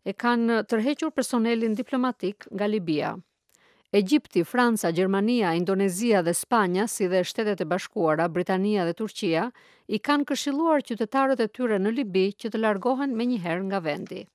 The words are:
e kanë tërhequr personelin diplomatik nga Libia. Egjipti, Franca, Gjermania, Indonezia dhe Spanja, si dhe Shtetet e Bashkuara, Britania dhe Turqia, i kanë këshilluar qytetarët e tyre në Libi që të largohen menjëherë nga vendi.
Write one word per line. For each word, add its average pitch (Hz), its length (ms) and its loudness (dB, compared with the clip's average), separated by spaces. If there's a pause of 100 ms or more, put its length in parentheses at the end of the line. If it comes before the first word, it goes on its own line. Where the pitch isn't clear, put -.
e 196 80 -6
kanë 233 560 0
tërhequr 277 440 0
personelin 233 640 0
diplomatik 247 760 -4
nga 202 160 -2
Libia. 170 500 -2 (760)
Egjipti, 202 560 2
Franca, 240 480 2
Gjermania, 196 560 2
Indonezia 190 720 2
dhe 165 80 2
Spanja, 196 560 2
si 196 240 -2
dhe 180 160 2
Shtetet 208 320 -2
e 190 80 -2
Bashkuara, 165 640 0
Britania 190 560 0
dhe 170 80 -2
Turqia, 196 540 -2 (420)
i 214 80 0
kanë 294 300 0
këshilluar 294 580 0
qytetarët 262 560 0
e 220 80 0
tyre 220 240 -2
në 196 220 2
Libi 196 340 0
që 214 220 -8
të 214 80 -2
largohen 247 580 0
menjëherë 190 460 -2
nga 190 180 -2
vendi. 165 380 -6 (140)